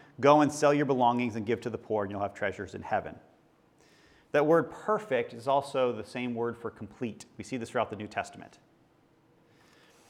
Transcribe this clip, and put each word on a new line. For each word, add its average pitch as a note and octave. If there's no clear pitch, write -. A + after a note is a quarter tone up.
"go D3
and C#3+
sell D3
your C#3+
belongings A#2+
and G#2+
give A#2
to A#2+
the G#2+
poor, G#2+
and G2+
you'll G2+
have G2
treasures G2
in F#2+
heaven." E2+
That D3
word E3
perfect G#3
is A#2
also C3+
the G#2+
same B2
word A#2
for -
complete. -
We A2
see C3
this A2+
throughout B2
the G#2+
New G#2
Testament. -